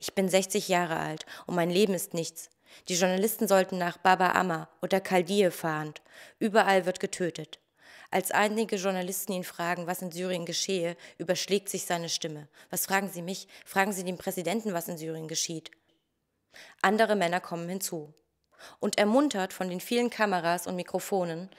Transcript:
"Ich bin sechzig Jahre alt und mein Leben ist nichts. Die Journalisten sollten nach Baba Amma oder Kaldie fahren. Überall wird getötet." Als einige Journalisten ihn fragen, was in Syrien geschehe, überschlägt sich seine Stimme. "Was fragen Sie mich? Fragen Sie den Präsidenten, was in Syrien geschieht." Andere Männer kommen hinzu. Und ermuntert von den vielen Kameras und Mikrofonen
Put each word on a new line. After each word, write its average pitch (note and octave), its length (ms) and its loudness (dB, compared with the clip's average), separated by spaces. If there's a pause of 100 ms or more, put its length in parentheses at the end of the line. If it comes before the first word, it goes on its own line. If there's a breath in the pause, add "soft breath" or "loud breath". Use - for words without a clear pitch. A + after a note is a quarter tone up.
"Ich - 140 -8
bin F#3+ 140 2
sechzig F#3+ 400 2
Jahre F3 300 2
alt D#3 280 -6 (200 loud breath)
und F3+ 100 -4
mein E3+ 140 2
Leben F3 240 4
ist - 200 -6
nichts. - 360 -6 (380 loud breath)
Die F3+ 80 0
Journalisten F#3+ 520 2
sollten F#3+ 300 4
nach F3 200 -4
Baba F#3 320 6
Amma E3 380 0 (120)
oder F#3 200 2
Kaldie F#3 500 4
fahren. D#3 440 -4 (440 loud breath)
Überall F#3+ 480 4
wird F3+ 140 -2
getötet." E3+ 580 -6 (520 loud breath)
Als F#3 200 0
einige G#3+ 460 2
Journalisten F#3 560 -2
ihn F3+ 120 -4
fragen, E3+ 420 -4
was F3 140 -4
in F#3 100 -6
Syrien F3 360 -4
geschehe, E3+ 500 -2 (220 loud breath)
überschlägt F#3 500 -2
sich - 160 -6
seine E3+ 240 -2
Stimme. D3+ 400 -6 (220 loud breath)
"Was - 160 -4
fragen G3 240 0
Sie E3+ 100 -10
mich? F3+ 280 -8 (180 loud breath)
Fragen G3 260 2
Sie F#3 100 -4
den F3+ 140 -4
Präsidenten, F#3 560 -2
was E3+ 160 -4
in F3 80 -6
Syrien D#3+ 320 -8
geschieht." D#3+ 420 -4 (1080 loud breath)
Andere G#3+ 360 4
Männer F3+ 240 2
kommen E3+ 280 -6
hinzu. E3+ 460 -8 (680 loud breath)
Und G3+ 160 -2
ermuntert G#3+ 560 4
von F#3 160 -4
den F3+ 100 -6
vielen A#3+ 300 0
Kameras F3+ 580 0
und F#3 80 -4
Mikrofonen F3+ 840 -4